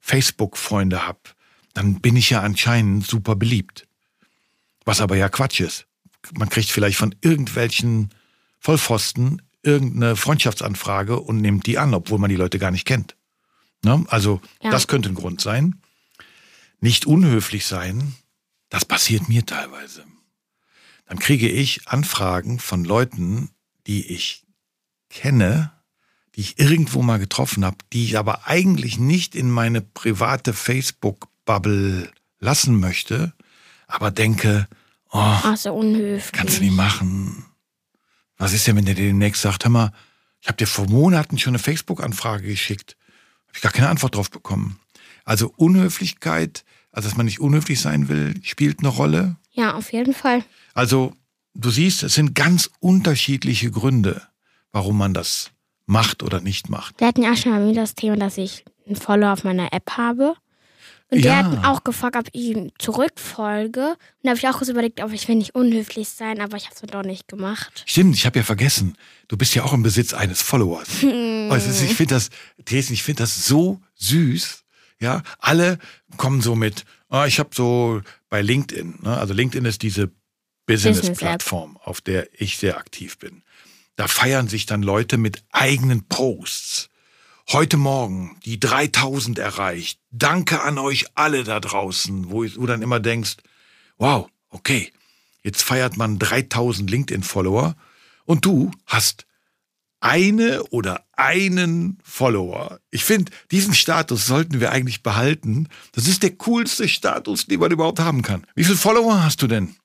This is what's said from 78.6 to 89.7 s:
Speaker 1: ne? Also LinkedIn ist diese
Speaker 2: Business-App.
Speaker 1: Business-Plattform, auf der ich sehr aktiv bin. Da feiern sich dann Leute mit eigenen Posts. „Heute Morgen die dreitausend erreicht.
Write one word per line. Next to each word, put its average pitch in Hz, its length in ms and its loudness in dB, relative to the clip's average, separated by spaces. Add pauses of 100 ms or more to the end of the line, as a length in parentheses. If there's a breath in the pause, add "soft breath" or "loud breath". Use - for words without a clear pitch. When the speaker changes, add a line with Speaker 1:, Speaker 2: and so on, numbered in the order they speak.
Speaker 1:
ne? 117 160 -2
Also 98 160 -4
LinkedIn 123 320 -2
ist 110 160 -4
diese 101 260 -2 (580)
Speaker 2:
Business-App. 139 360 4
Speaker 1:
Business-Plattform, 170 800 -4
auf - 160 -10
der 92 300 -4 (120)
ich 101 160 -6
sehr 95 200 -2
aktiv - 420 -16
bin. - 240 -20 (540 soft breath)
Da 104 100 -4
feiern 127 400 2
sich 107 180 -6
dann 104 160 -2
Leute 104 360 0
mit 110 340 -2
eigenen 131 560 2
Posts. - 800 -4 (640 soft breath)
„Heute 156 240 4
Morgen 123 720 -2
die 113 160 -8
dreitausend 135 800 0
erreicht. 95 600 -6 (120)